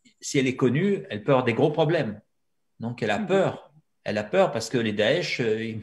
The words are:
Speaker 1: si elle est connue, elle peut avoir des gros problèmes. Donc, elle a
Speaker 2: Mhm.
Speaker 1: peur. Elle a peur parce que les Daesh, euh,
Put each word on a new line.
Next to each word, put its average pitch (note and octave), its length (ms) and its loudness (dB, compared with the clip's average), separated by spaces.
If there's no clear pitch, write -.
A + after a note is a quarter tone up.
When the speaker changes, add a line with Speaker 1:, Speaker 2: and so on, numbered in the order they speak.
Speaker 1:
si - 160 -4
elle C3 100 2
est B2+ 80 0
connue, D#3 540 2
elle G#2 140 -8
peut C#3+ 80 0
avoir B2+ 120 4
des A#2 120 0
gros C#3+ 160 4
problèmes. D3+ 500 0
Donc, A#2 220 -8
elle G#2+ 100 0
a G2+ 80 0
Speaker 2:
Mhm. G3+ 80 -4
Speaker 1:
peur. F3+ 460 0
Elle G#2 160 -4
a G#2+ 40 -4
peur F3 280 2
parce - 180 -6
que C3 80 -2
les A2 160 0
Daesh, C3+ 480 0
euh, A2+ 420 -2